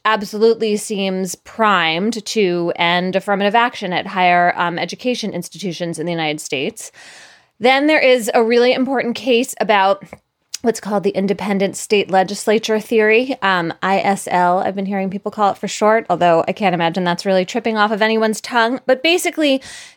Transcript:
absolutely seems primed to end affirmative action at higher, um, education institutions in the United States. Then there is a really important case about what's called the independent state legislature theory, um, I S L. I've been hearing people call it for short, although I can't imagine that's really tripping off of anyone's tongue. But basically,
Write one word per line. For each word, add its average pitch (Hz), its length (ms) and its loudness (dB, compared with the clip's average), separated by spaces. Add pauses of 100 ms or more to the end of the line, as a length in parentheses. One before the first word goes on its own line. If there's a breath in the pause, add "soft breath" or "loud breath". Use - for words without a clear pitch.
absolutely 214 720 0
seems 190 580 -4
primed 202 920 0
to 175 520 0
end 180 380 0
affirmative 196 380 0
action 233 400 0
at 165 140 -2
higher, 175 480 2
um, 175 240 -2
education 233 540 -6
institutions 170 640 -8
in 156 80 -6
the 175 60 -4
United 156 260 -4
States. - 520 -6 (680 loud breath)
Then 262 280 2
there 311 120 4
is 247 340 2
a 240 80 4
really 240 320 4
important 247 420 -2
case 254 440 0
about 196 440 2 (600)
what's 226 160 0
called 202 240 -4
the 202 60 0
independent 196 640 -2
state - 340 0
legislature 208 680 0
theory, 220 640 2
um, 180 320 0 (100)
I 190 160 0
S 196 320 -2
L. 180 280 2
I've 196 160 -4
been 196 100 -6
hearing 196 240 -4
people 196 200 -8
call 202 220 0
it - 60 -10
for 208 100 -8
short, 220 420 2
although 170 380 4
I 190 60 -4
can't 185 200 0
imagine 170 300 0
that's 175 220 -2
really 190 180 2
tripping 220 320 -4
off 214 160 2
of 208 100 -2
anyone's 220 380 2
tongue. 240 460 0
But 254 180 2
basically, 320 580 0 (360 loud breath)